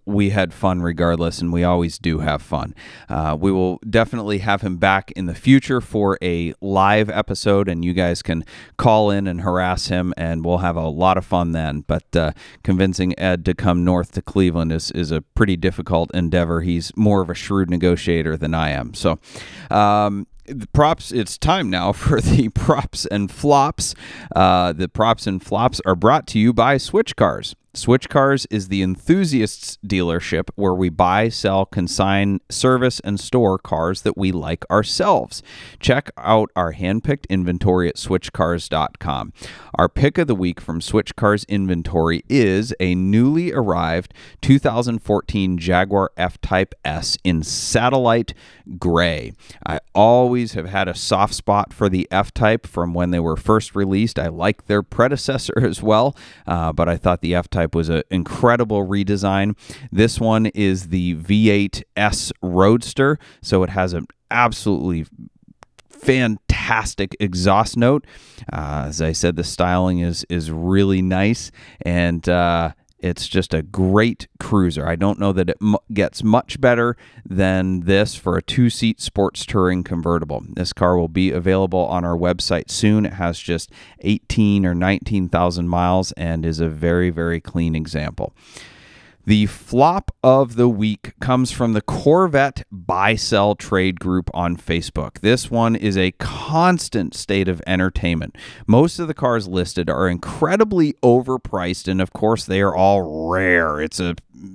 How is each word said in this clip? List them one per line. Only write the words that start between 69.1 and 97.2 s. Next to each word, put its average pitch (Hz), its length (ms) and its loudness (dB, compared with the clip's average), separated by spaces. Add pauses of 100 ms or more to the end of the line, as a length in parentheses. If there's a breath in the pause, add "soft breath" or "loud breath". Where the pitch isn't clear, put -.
said, 85 240 -2
the 82 80 -4
styling 90 560 0
is, 85 280 -2
is 80 220 -4
really 92 520 2
nice, 95 480 0 (320 loud breath)
and, 87 460 0
uh, 85 440 2 (300)
it's - 260 -4
just - 260 -2
a 80 80 0
great 95 640 0 (100)
cruiser. 85 480 0
I 85 80 -2
don't 98 240 0
know 98 140 0
that 90 160 0
it - 100 -2
mu-, 104 200 2 (120)
gets 101 320 -2
much 113 380 0
better 120 380 2 (260 loud breath)
than 92 560 0
this 98 340 2
for 87 220 -2
a 85 60 -2
two-seat 117 580 0
sports - 460 -4
touring 90 380 0
convertible. 80 640 -4
This - 240 -6
car 90 240 2
will 82 100 0
be 90 220 0
available 90 560 0
on 90 180 -4
our 85 100 -2
website 87 560 -2
soon. 107 360 2
It - 80 -8
has 85 240 -4
just - 320 -6 (300 loud breath)
eighteen 101 640 2
or 90 80 0
nineteen 92 560 -2
thousand 87 400 0
miles 90 420 0
and 82 320 -4
is 80 160 -2
a 82 80 0
very, 85 400 0
very 85 320 -2
clean 82 340 -2
example. 78 600 -6 (920 loud breath)
The 104 200 4
flop 160 640 0 (140)
of 131 320 4
the 123 120 4
week 107 520 -2
comes 127 320 0
from 117 220 0
the 107 80 0
Corvette 151 920 2
Buy 95 440 0
Sell 104 380 2
Trade 92 460 -2
Group 92 320 -2
on 87 240 -2
Facebook. - 640 -6
This 120 300 2
one 117 260 0
is 101 200 -2
a 92 160 2
constant 156 1000 -2
state 98 320 -2